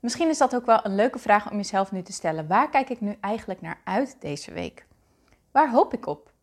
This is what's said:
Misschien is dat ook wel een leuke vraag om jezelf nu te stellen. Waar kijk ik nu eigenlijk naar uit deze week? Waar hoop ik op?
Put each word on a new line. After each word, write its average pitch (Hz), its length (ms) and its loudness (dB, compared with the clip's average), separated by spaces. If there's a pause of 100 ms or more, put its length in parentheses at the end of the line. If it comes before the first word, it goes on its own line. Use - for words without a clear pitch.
Misschien 240 280 0
is 311 100 0
dat 254 160 4
ook 240 120 -2
wel 226 160 6
een 196 120 -4
leuke 226 240 2
vraag 208 320 2
om 208 60 -6
jezelf 196 360 -2
nu 185 100 -6
te 180 100 -14
stellen. 156 340 -4
Waar 233 240 2
kijk 269 180 2
ik 240 120 -6
nu 208 200 -4
eigenlijk 202 400 -6
naar 165 240 -10
uit 233 360 -2
deze - 320 -10
week? - 340 -10 (640)
Waar 285 200 4
hoop 254 240 2
ik - 120 -8
op? - 260 -10 (100)